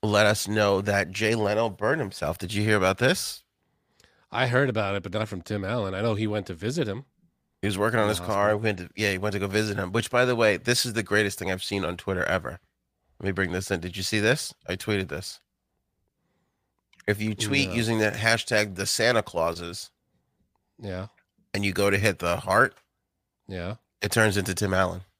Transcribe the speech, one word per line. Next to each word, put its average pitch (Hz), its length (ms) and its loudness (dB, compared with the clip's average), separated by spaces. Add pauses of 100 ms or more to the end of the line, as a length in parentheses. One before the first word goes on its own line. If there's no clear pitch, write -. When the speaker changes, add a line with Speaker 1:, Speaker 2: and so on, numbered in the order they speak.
Speaker 1:
let 104 240 6
us 107 200 2
know 101 360 2
that 101 280 0
Jay 107 240 0
Leno 107 340 2
burned 110 320 -2
himself. 85 380 -4
Did 92 160 -8
you 104 80 0
hear 107 140 4
about 95 220 4
this? - 440 0 (880)
Speaker 2:
I 127 160 0
heard 127 220 2
about 104 260 0
it, 98 80 -4
but 92 100 -10
not 107 140 -2
from 92 160 -8
Tim 101 220 -4
Allen. 98 300 -2
I 98 80 -4
know 113 120 2
he 107 140 -2
went 104 180 -2
to 92 80 -8
visit 117 320 -4
him. 104 200 -8 (560)
Speaker 1:
He 98 40 -2
was 101 100 0
working 110 220 2
on 107 60 4
Speaker 2:
In 104 60 2
the 107 40 2
Speaker 1:
his 87 60 -4
car. 101 300 2
Speaker 2:
hospital. 104 100 2
Speaker 1:
Went 107 180 0
to, 90 160 -12
yeah, 104 160 0
he 92 80 0
went 101 140 -2
to 98 80 -2
go 98 80 -2
visit 104 300 0
him. 92 120 -4
Which, 113 200 -2
by 123 140 4
the 123 120 2
way, 107 220 4
this 120 280 0
is 120 60 -6
the 107 100 -2
greatest 101 380 0
thing 90 100 -2
I've 92 140 -4
seen 101 200 -2
on 87 120 -4
Twitter 92 280 -4
ever. - 360 -2 (580)
Let - 80 -10
me 98 60 0
bring 92 180 0
this 92 220 -4
in. 87 80 0
Did 90 160 -8
you 95 80 -4
see 107 160 0
this? 117 340 0 (140)
I 90 80 -4
tweeted 95 320 -2
this. 73 320 -10 (1700)
If 104 120 0
you 107 140 -2
tweet 110 360 0
Speaker 2:
No. 90 40 -6
Speaker 1:
using 113 240 0
the 107 140 2
hashtag 107 640 0
the 95 100 -4
Santa 117 360 2
Clauses 85 680 -4 (880)
Speaker 2:
Yeah. 95 280 -8 (480)
Speaker 1:
and 101 100 -2
you 98 80 0
go 101 180 2
to 98 80 2
hit 101 220 2
the 87 160 0
heart, 98 400 2 (720)
Speaker 2:
Yeah. 92 280 -8 (260)
Speaker 1:
it 104 100 -2
turns 110 240 4
into 92 180 0
Tim 95 200 0
Allen. 92 260 0 (180)